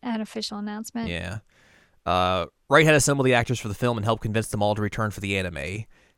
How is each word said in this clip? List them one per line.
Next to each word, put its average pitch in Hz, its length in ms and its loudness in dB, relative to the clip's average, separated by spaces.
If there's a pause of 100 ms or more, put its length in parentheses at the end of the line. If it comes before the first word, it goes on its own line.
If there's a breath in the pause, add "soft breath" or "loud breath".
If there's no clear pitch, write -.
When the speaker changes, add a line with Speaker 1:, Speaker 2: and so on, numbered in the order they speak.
Speaker 1:
an 226 180 -4
official 214 380 -8
announcement. 214 500 -8
Speaker 2:
Yeah. 92 300 -6 (640 soft breath)
Uh, 90 420 2 (220)
Wright 151 160 8
had 156 100 8
assembled 139 300 4
the 127 80 4
actors 117 260 2
for - 80 -8
the 101 60 -4
film 120 240 0
and 107 80 -2
helped 113 180 0
convince 110 240 -2
them 107 160 -4
all 104 120 4
to 104 60 -4
return 107 300 -2
for 95 100 -10
the 98 160 -2
anime. 90 480 -6 (320 soft breath)